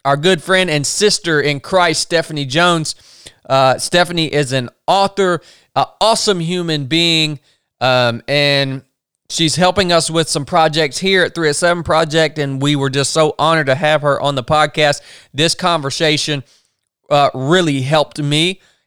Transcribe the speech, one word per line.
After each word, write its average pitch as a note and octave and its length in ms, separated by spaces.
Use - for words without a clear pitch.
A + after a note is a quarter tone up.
our C#3 120
good E3 260
friend F#3 260
and D3 160
sister E3+ 560
in C#3+ 200
Christ, F3 400
Stephanie D#3 460
Jones. E3 500
Uh, C3 300
Stephanie E3+ 540
is C#3+ 200
an C3 180
author, F#3+ 540
an C#3 80
awesome G#3 400
human E3 460
being, D#3+ 520
um, B2 460
and C#3 560
she's D#3+ 260
helping F3+ 340
us E3 200
with D#3+ 180
some C#3+ 160
projects D#3 540
here F#3 260
at - 100
three E3 140
oh D3 40
seven F3 300
Project, D#3+ 560
and C#3 220
we D3 160
were C#3 140
just C#3 220
so D#3 260
honored D#3 280
to C3 80
have D3+ 280
her C#3+ 180
on C#3 140
the C3 100
podcast. D3+ 560
This D#3 220
conversation, D3+ 880
uh, C#3+ 240
really C#3+ 480
helped D3 400
me, D3 380